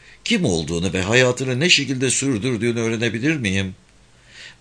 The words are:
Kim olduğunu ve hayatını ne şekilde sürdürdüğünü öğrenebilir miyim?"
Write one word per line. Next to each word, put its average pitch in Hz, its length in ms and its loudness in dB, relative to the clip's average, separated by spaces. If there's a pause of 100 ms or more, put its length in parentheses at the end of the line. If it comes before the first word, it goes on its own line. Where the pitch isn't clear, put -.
(240)
Kim 208 200 0
olduğunu 85 480 0
ve 92 100 0
hayatını 127 580 2
ne 175 100 2
şekilde 131 400 0
sürdürdüğünü 117 720 -2
öğrenebilir 113 560 0
miyim?" 95 380 -2 (880)